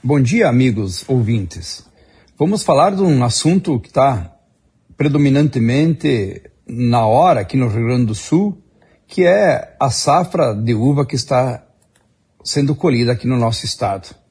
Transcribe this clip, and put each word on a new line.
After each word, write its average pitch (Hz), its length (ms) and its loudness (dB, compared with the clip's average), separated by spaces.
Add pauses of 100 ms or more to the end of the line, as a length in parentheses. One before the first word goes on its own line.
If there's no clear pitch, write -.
Bom 139 200 0
dia, 165 280 2
amigos 113 600 0
ouvintes. 110 760 -4 (540)
Vamos 185 240 0
falar 175 320 2
de 190 80 0
um 147 220 2
assunto 151 560 0
que - 100 -20
tá 127 460 -2 (600)
predominantemente 139 1500 0 (220)
na 120 400 0
hora 131 360 4
aqui 98 160 -4
no 131 100 2
Rio 113 200 -2
Grande 123 200 0
do 107 80 -2
Sul, 185 480 -2 (460)
que 180 180 0
é 185 540 2
a 135 100 0
safra 151 640 0
de 110 200 -2
uva 139 300 0
que 139 120 -6
está 127 500 -2 (760)
sendo 143 320 -2
colhida 123 340 0
aqui 117 160 -4
no 127 100 0
nosso 113 280 -2
estado. 98 500 -8 (160)